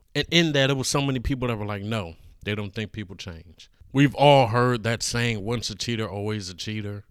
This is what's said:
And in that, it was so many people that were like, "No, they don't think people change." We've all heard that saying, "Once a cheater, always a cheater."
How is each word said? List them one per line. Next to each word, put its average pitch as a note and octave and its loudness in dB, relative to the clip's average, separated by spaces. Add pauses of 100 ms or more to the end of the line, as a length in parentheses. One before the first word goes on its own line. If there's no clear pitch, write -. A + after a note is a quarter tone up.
(140)
And C#3+ -4
in E3+ 4
that, C#3 4
it C#3 0
was B2+ -4
so D3 0
many C3+ 0
people B2 -2
that A#2 -2
were G#2 -6
like, G#2 -6
"No, G2+ -6 (280)
they G#2 -4
don't G#2 -6
think G#2+ -8
people F#2 -10
change." E2 -16 (220)
We've C#3 4
all C#3 8
heard B2 2
that A2+ -2
saying, A#2 -2
"Once A2+ -4
a G#2+ -8
cheater, A2 -4
always G2+ -6
a F#2 -14
cheater." G#2 -8